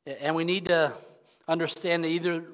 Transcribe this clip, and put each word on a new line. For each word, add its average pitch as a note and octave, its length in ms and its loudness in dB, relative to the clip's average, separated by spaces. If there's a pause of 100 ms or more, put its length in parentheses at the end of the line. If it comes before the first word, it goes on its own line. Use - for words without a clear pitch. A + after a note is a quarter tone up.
A-, C#3 160 -10
and D3+ 120 0
we E3 100 0
need F3+ 220 0
to D#3+ 260 4 (560)
understand E3 560 0
that D#3+ 40 0
either E3+ 320 0 (140)